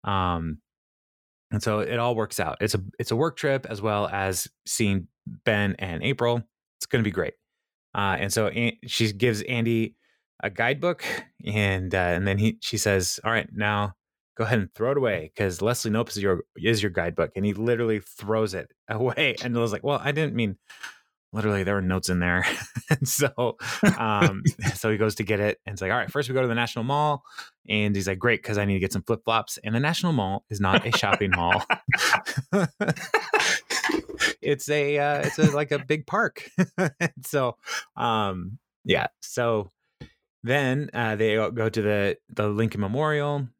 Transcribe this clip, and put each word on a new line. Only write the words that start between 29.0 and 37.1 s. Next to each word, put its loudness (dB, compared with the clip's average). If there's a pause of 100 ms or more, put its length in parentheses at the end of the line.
flip-flops." -2
And -2
the 2
National 0
Mall 0
is -6
not 4
a 0
shopping 0
mall. 2 (880)
<laughs> 2 (1800)
It's -2
a, 2
uh, 2
it's -2
a, 8
like, 0
a 2
big -2
park. -2
<laughs> 2 (220)
And 0 (120)